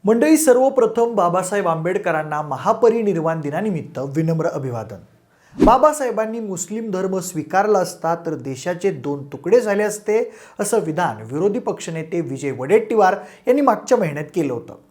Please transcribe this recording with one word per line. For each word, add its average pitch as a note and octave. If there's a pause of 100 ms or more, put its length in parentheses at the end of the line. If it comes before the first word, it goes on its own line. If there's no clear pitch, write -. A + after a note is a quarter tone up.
मंडळी, D4
सर्वप्रथम B3
बाबासाहेब F3+
आंबेडकरांना D#3+
महापरिनिर्वाण E3+
दिनानिमित्त D#3
विनम्र D#3+
अभिवादन. A#2 (680)
बाबासाहेबांनी A#3
मुस्लिम G#3+
धर्म F#3
स्वीकारला F#3
असता E3+
तर E3+
देशाचे D#3
दोन C#3+
तुकडे F3
झाले G#3
असते, G#3+ (280)
असं G#3
विधान D#3+ (160)
विरोधी G3
पक्षनेते E3+
विजय C3+
वडेट्टीवार F#3+ (300)
यांनी C#4
मागच्या A#3+
महिन्यात D3+ (100)
केलं D3
होतं. A#2 (160)